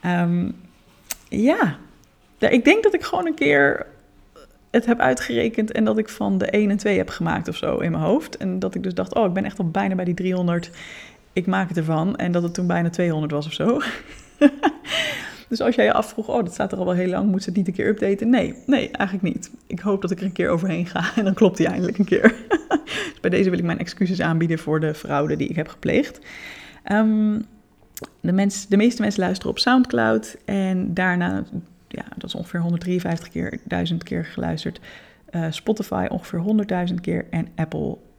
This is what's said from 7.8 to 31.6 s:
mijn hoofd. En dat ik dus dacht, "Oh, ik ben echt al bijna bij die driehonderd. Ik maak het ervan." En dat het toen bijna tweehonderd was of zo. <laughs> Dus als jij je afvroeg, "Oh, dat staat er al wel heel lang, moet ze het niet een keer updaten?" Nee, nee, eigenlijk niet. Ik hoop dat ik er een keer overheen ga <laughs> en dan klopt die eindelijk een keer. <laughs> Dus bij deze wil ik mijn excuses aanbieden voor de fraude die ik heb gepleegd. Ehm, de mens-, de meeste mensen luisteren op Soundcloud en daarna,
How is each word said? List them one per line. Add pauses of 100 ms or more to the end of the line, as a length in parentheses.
mijn
hoofd.
En
dat
ik
dus
dacht,
"Oh,
ik
ben
echt
al
bijna
bij
die
driehonderd. (640)
Ik
maak
het
ervan."
En
dat
het
toen
bijna
tweehonderd
was
of
zo.
<laughs> (1600)
Dus
als
jij
je
afvroeg,
"Oh,
dat
staat
er
al
wel
heel
lang,
moet
ze
het
niet
een
keer
updaten?"
Nee, (100)
nee,
eigenlijk
niet. (160)
Ik
hoop
dat
ik
er
een
keer
overheen
ga
<laughs>
en
dan
klopt
die
eindelijk
een
keer.
<laughs> (480)
Dus
bij
deze
wil
ik
mijn
excuses
aanbieden
voor
de
fraude
die
ik
heb
gepleegd. (640)
Ehm, (840)
de
mens-,
de
meeste
mensen
luisteren
op
Soundcloud
en
daarna, (440)